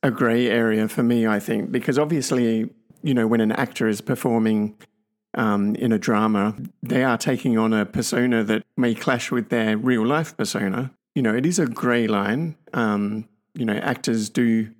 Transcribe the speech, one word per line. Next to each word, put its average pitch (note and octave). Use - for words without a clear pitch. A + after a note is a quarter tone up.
a C3
grey A#2+
area A2
for -
me, A#2
I G#2+
think, -
because B2
obviously, B2+
you D3+
know, A#2
when A2+
an A2
actor B2
is G#2
performing, A2
um, G#2
in A#2
a G#2+
drama, G#2+
they C3
are A#2+
taking A#2+
on A2
a G#2+
persona A#2+
that G#2+
may A#2+
clash A#2+
with A#2+
their A2
real A#2
life D#3
persona. G#2+
You C#3
know, A2
it B2+
is F3
a E3
grey A#2+
line. A2
Um, G#2+
you C3+
know, G#2+
actors A2+
do A2+